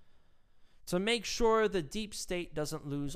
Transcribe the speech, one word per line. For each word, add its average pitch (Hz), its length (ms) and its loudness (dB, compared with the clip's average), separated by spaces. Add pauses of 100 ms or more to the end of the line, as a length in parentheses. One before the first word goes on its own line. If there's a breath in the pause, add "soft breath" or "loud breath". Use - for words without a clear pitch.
(880)
to 175 120 0
make 214 260 2
sure 220 440 4
the 185 140 0
deep 208 320 -6
state - 400 -6
doesn't 151 320 -4
lose 143 300 -2